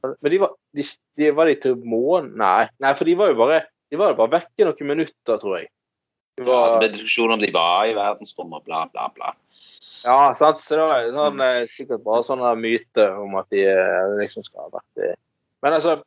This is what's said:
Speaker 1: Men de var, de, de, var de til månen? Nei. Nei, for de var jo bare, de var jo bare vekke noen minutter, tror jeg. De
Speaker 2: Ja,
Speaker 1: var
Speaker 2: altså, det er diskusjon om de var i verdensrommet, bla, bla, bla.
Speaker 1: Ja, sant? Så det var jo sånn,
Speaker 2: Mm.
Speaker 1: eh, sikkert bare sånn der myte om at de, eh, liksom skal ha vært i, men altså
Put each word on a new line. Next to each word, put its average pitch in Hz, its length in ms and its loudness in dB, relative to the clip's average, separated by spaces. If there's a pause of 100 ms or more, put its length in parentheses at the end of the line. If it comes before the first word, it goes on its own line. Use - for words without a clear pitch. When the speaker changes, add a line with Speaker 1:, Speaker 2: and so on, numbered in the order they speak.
Speaker 1:
Men 139 260 -4
de 180 140 2
var, - 80 -2 (220)
de, 143 100 -6 (340)
de, 151 140 4
var 160 180 4
de 139 80 4
til 127 220 0
månen? 123 580 -2
Nei. 107 300 2 (160)
Nei, 135 100 2
for 156 160 -2
de 175 80 4
var 196 140 2
jo 113 80 0
bare, 151 220 4 (240)
de 143 120 -10
var 185 140 2
jo 107 80 -2
bare 117 160 2
vekke 180 320 0
noen 143 240 -6
minutter, 147 480 -4
tror 95 180 -4
jeg. - 140 -12 (680)
De 127 60 -10
Speaker 2:
Ja, 123 80 -2
Speaker 1:
var 123 160 4
Speaker 2:
altså, 117 160 4
det 110 80 2
er 101 80 -12
diskusjon 113 340 0
om 107 80 -2
de 98 140 0
var 87 340 2
i 110 80 -2
verdensrommet, 90 680 -6
bla, 82 160 -6 (100)
bla, 60 160 -8
bla. - 220 -10 (720)
Speaker 1:
Ja, 127 160 4 (180)
sant? 151 240 4
Så 151 160 -4
det 156 80 2
var 143 160 0
jo 117 140 -4
sånn, 147 240 -2
Speaker 2:
Mm. 131 80 0
Speaker 1:
eh, 123 240 0
sikkert 127 320 -8
bare 117 240 0
sånn 131 160 -4
der 117 160 0
myte 113 560 0
om 98 240 -6
at - 100 -8
de, 98 140 0
eh, 95 560 2
liksom 104 260 -8
skal - 220 -16
ha - 80 -20
vært - 320 -8
i, 87 60 -4 (500)
men 156 160 0
altså 151 280 0